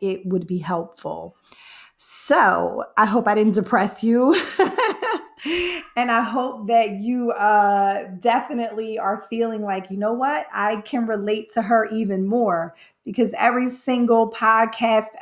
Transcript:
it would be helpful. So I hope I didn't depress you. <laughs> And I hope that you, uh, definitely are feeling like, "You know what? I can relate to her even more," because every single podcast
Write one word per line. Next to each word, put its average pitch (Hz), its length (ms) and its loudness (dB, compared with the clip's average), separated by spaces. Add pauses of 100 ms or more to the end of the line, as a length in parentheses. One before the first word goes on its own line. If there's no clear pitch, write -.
it 190 240 -4
would 180 220 -2
be 180 120 -4
helpful. 170 800 -8 (600)
So 185 840 2 (120)
I 214 100 4
hope 214 200 2
I 214 80 2
didn't 214 200 4
depress 208 500 0
you. 247 320 4 (220)
<laughs> 381 80 4 (1300)
And 240 140 -2
I 233 120 2
hope 233 460 -4
that 220 300 2
you, 240 320 -2
uh, 202 760 2 (120)
definitely 226 800 -2
are 196 320 -4
feeling 226 320 -2
like, 190 280 -6
"You 196 60 -8
know 208 160 -2
what? 269 400 -2
I 208 300 -2
can 233 240 -4
relate 214 480 -4
to 226 80 0
her 220 240 2
even 196 400 -2
more," 196 480 0 (300)
because - 320 -2
every 247 320 2
single 240 640 2
podcast 226 800 2 (140)